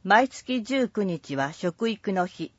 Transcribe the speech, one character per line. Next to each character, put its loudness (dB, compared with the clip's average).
毎 6
月 -6
十 0
九 -2
日 -4
は -2
食 -2
育 -4
の 0
日。 -12